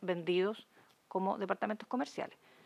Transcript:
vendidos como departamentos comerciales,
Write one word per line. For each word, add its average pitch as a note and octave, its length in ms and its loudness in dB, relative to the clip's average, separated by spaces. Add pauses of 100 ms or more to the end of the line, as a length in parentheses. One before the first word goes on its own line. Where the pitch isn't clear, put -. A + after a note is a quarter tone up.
vendidos F3+ 640 2 (400)
como F#3+ 300 2
departamentos G3+ 500 -2
comerciales, - 500 -4 (280)